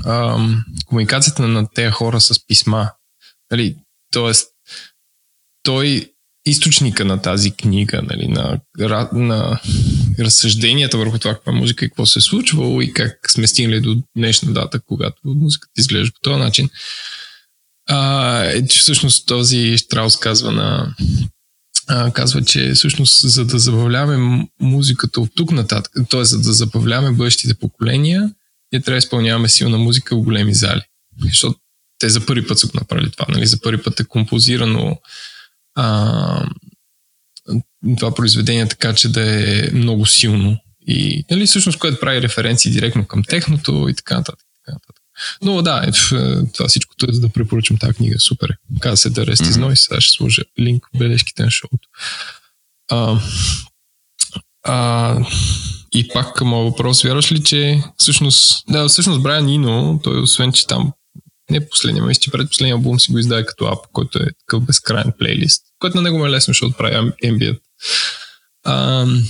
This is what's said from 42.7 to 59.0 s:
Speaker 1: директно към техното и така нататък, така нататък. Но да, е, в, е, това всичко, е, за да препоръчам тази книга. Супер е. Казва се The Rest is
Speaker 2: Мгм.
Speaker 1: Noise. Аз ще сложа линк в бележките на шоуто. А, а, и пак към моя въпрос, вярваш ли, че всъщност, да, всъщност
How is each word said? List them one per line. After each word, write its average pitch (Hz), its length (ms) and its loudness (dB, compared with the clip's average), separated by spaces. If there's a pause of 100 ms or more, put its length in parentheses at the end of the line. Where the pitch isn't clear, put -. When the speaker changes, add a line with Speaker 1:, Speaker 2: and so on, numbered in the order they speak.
Speaker 1:
директно 113 360 0
към 107 160 -2
техното 151 680 0
и - 40 -2
така - 240 -6
нататък, - 220 -6 (160)
така - 200 -18
нататък. - 200 -20 (460)
Но 190 200 0
да, 160 260 0
е, - 40 0
в, - 200 0
е, 127 420 0
това 127 140 -4
всичко, - 260 0 (160)
е, 117 40 0
за 120 80 2
да 117 80 2
препоръчам 110 480 0
тази 120 160 -2
книга. 110 260 0
Супер - 300 0
е. - 40 -4 (260)
Казва 107 180 0
се - 140 2
The 110 180 -2
Rest - 140 2
is 82 140 2
Speaker 2:
Мгм. 135 140 2
Speaker 1:
Noise. - 260 2
Аз - 60 2
ще - 140 2
сложа 113 240 0 (180)
линк 120 340 2
в 127 40 -4
бележките 120 460 0
на 117 80 2
шоуто. - 360 -6 (1040)
А, 113 280 2 (1400)
а, 120 540 0 (760)
и 120 140 0
пак - 280 -4
към 127 120 0
моя 117 160 2
въпрос, 123 400 0
вярваш 131 280 0
ли, 156 120 2
че 147 400 2 (140)
всъщност, - 720 4
да, 151 180 2
всъщност 170 340 2